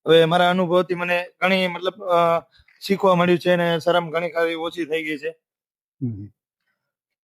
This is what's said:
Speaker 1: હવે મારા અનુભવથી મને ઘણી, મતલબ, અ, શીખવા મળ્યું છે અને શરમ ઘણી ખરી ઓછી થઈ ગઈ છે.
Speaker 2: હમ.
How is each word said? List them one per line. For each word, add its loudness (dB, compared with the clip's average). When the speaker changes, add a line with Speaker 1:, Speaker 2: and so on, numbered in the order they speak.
Speaker 1:
હવે 6
મારા 2
અનુભવથી 0
મને -4
ઘણી, 0
મતલબ, -6
અ, 2
શીખવા 2
મળ્યું 2
છે -2
અને 0
શરમ 0
ઘણી -4
ખરી -2
ઓછી -8
થઈ -4
ગઈ -8
છે. -10
Speaker 2:
હમ. -10